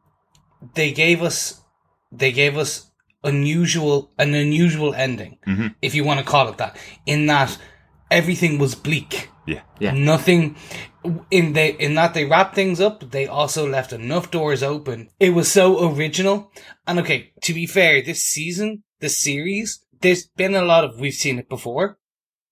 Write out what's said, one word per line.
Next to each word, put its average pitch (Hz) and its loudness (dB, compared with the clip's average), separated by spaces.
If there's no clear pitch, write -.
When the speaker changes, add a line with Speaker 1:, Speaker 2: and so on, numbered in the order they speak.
Speaker 1:
they 151 -2
gave 165 2
us, - -4
they 127 0
gave 143 0
us - -6
unusual, 147 0
an 147 0
unusual 151 2
ending, 123 -6
Speaker 2:
Mm-hmm. 101 -2
Speaker 1:
if 120 -4
you 147 -2
wanna 139 0
call 135 2
it 101 -14
that, 110 -6
in 151 0
that 139 2
everything 170 2
was 135 2
bleak. - -6
Speaker 2:
Yeah. 76 -8
Speaker 3:
Yeah. 104 -2
Speaker 1:
Nothing 151 2
in 170 2
the, 156 0
in 147 0
that 170 2
they 151 -2
wrapped 175 2
things 190 0
up, 202 -2
they 139 -4
also 147 -2
left 131 -4
enough 127 -6
doors 151 -2
open. 139 -8
It 185 6
was 165 2
so 180 4
original. 185 -2
And 175 0
okay, 156 -2
to 170 -2
be 165 -4
fair, 160 4
this 151 -6
season, 190 -4
this 151 -4
series, 180 -4
there's 180 2
been 190 -2
a 185 2
lot 165 6
of, 120 -8
we've 135 -4
seen 131 -4
it 120 -12
before. 139 -6